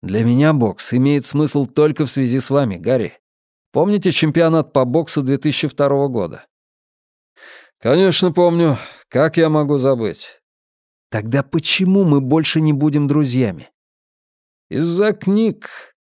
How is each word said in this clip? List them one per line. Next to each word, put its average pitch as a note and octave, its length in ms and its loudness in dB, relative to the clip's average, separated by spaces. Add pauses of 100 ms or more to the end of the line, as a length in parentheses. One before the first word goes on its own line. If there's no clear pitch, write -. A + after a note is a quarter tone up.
Для A3 220 -2
меня B3+ 300 4
бокс D3 400 -2
имеет C3+ 320 0
смысл C#3+ 400 0
только D3+ 400 0
в B2+ 60 -4
связи C3 280 0
с - 100 -2
вами, C3+ 260 0
Гарри. G2+ 380 -2 (580)
Помните F3+ 400 0
чемпионат D#3+ 640 0
по C3 120 2
боксу D3 360 -2
две C3+ 160 -2
тысячи D3+ 300 -2
второго C#3 400 0
года? G2 380 -6 (1300)
Конечно, F3 520 2
помню. E3+ 460 2 (320)
Как D3+ 280 0
я D#3+ 120 4
могу D3 280 0
забыть? B2 640 -4 (680)
Тогда A2+ 340 -2
почему F#3+ 600 0
мы D3 180 2
больше D3+ 380 0
не D#3 140 2
будем C#3+ 340 0
друзьями? C3 600 -2 (1000)
Из-за E3+ 440 -2
книг. - 920 -4